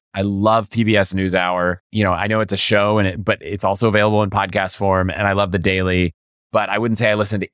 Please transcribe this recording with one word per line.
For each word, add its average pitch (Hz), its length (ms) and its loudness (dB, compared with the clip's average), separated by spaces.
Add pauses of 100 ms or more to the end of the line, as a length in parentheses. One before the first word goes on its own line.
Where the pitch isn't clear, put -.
(140)
I 98 100 -4
love 101 460 0
P 113 140 0
B 107 140 2
S 95 160 0
NewsHour. 90 640 0 (140)
You 107 120 0
know, 95 80 2
I 90 160 -2
know 110 140 0
it's 104 100 -4
a 98 60 -2
show 104 400 2
and 101 100 2
it, 95 160 -6
but 101 180 -2
it's 95 220 -8
also 101 240 0
available 107 360 2
in 101 60 -2
podcast 98 460 -2
form. 95 340 0
And 101 160 -2
I 98 80 2
love 98 200 0
The 98 60 0
Daily, 92 540 0 (380)
but 104 180 0
I 104 100 -2
wouldn't 113 180 -2
say 113 140 2
I 104 40 2
listen 104 240 -2
to 92 140 -6